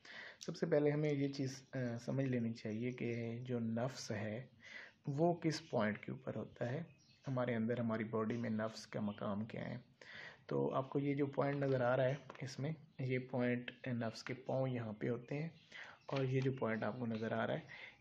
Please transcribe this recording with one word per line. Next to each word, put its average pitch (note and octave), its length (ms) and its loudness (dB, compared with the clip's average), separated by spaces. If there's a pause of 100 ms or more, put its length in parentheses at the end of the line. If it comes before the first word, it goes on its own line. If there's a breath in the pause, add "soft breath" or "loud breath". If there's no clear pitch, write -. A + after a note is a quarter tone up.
(460 loud breath)
सबसे E3+ 200 -2
पहले D3 240 6
हमें D3+ 220 2
ये C#3 160 2
चीज़, C3+ 500 -4
अ, A#2+ 200 0
समझ C3+ 260 0
लेनी A#2+ 280 2
चाहिए A2+ 400 -2
कि A#2 460 -2
जो B2+ 200 -2
नफ्स A#2 540 -2
है G#2+ 380 -4 (580 loud breath)
वो D#3+ 260 4
किस D#3+ 260 0
पॉइंट G#2+ 440 0
के B2+ 80 -6
ऊपर C3 220 -6
होता - 320 -6
है, D3+ 200 -4 (400)
हमारे B2 280 0
अंदर A2+ 260 2
हमारी A2+ 240 0
बॉडी A2 320 0
में A#2 140 0
नफ्स A2 360 -2
का - 140 -6
मकाम G#2 460 -2
क्या - 160 -6
है। - 220 -6 (640 loud breath)
तो C#3 200 2
आपको C3+ 300 0
ये C#3+ 160 2
जो C#3+ 120 2
पॉइंट C#3 380 2
नज़र C3+ 180 4
आ B2 120 6
रहा C3 120 6
है C#3+ 120 2 (240)
इसमें, C#3 340 -4 (240)
ये B2+ 180 2
पॉइंट B2 520 0 (180)
नफ्स A#2 340 -2
के - 100 -6
पाँव C3 340 0
यहाँ A2+ 340 -2
पे - 80 0
होते B2 260 -2
हैं D#3 260 -4 (500 loud breath)
और C#3 140 2
ये C3 160 4
जो C3+ 120 4
पॉइंट A2 320 0
आपको A#2 220 -2
नज़र A2+ 260 0
आ A2+ 120 2
रहा A#2+ 120 2
है - 440 -10